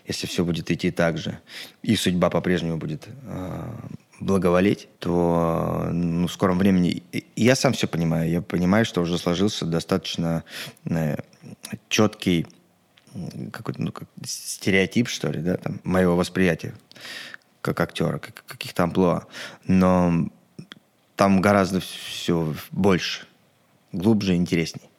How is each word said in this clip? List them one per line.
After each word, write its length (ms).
если 200
все 180
будет 260
идти 200
так 260
же, 220
и 140
судьба 340
по-прежнему 480
будет, 300
а, 460
благоволеть, 680
то, 920
ну, 360
в 40
скором 280
времени 520
и, 60
и 80
я 120
сам 180
все 140
понимаю. 420
Я 120
понимаю, 440
что 160
уже 160
сложился 480
достаточно, 800
э, 260
четкий, 560
м, 360
какой-то, 300
ну, 100
как 160
стереотип, 840
что 220
ли, 100
да, 160
там, 260
моего 320
восприятия 580
как 200
актера, 380
как, 280
каких-то 360
амплуа. 420
Но 640
там 260
гораздо 380
все 720
больше, 540
глубже 420
и 40
интересней. 460